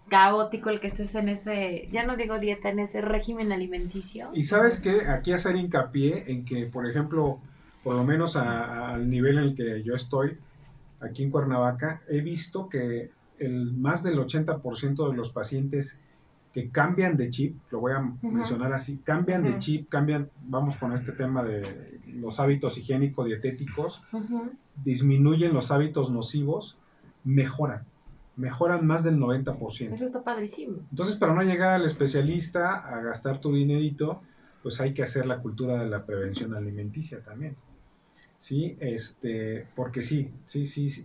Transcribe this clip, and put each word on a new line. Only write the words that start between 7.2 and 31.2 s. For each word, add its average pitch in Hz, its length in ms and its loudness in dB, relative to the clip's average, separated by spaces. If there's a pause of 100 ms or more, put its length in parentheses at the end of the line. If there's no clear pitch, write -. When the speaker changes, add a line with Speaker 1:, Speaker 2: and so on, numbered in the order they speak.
Speaker 2:
por 123 120 0
lo 123 80 4
menos 160 320 2
a, 117 300 0
a, 120 300 -6
al 120 140 0
nivel 131 280 6
en 147 80 4
el 135 100 2
que 113 280 -2
yo 120 120 -2
estoy, 143 420 -2 (640)
aquí 120 240 -6
en 139 80 0
Cuernavaca, 131 800 0
he 147 120 0
visto 170 480 -6
que 120 400 -4 (300)
el, 123 340 -2
más 151 300 0
del 165 160 2
ochenta 156 380 0
por 117 200 -6
ciento 139 320 0
de 127 60 -2
los 117 160 -4
pacientes 139 680 -4 (560)
que - 160 -6
cambian 175 460 2
de 123 140 2
chip, 123 260 -2 (160)
lo 117 80 -4
voy 123 140 0
a 139 60 0
Speaker 1:
Ujú. 127 220 -4
Speaker 2:
mencionar 120 520 -2
así, 135 240 -6
cambian 175 460 2
de 131 80 4
Speaker 3:
Ujú. - 80 0
Speaker 2:
chip, 151 300 -2
cambian, 147 400 2 (180)
vamos 135 300 0
con 120 160 -2
este 123 180 -4
tema 131 320 -2
de 101 640 -6
los 120 320 -8
hábitos 139 380 2
higiénico-dietéticos, 131 1200 -2 (100)
Speaker 1:
Ujú. 226 400 -6 (320)
Speaker 2:
disminuyen 139 720 6
los 131 180 0
hábitos 147 380 2
nocivos, 143 640 -2 (480)
mejoran, 135 600 2 (520)
mejoran 165 520 2
más 165 160 4
del 160 160 4
noventa 131 340 2
por 110 200 -8
ciento. 117 220 -6
Speaker 1:
Eso 247 100 -4
está 254 180 -6
padrísimo. 220 540 -6 (140)
Speaker 2:
Entonces, 196 260 -2
para 160 180 4